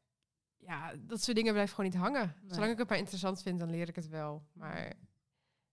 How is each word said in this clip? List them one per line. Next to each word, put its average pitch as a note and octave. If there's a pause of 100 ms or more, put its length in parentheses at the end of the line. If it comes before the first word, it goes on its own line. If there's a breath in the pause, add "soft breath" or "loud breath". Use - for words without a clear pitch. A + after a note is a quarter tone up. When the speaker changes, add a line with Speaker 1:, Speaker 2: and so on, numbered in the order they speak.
(580)
Speaker 1:
ja, D#3+
dat A3+
soort A#3+
dingen A3+
blijven G3+
gewoon F#3+
niet F3+
hangen. G#3
Speaker 2:
Nee. F#3+
Speaker 1:
Zolang G#3
ik A3+
het A3
maar G#3
interessant F#3+
vind, F3+
dan E3+
leer E3+
ik E3+
het D#3+
wel. D3+ (100)
Maar - (800)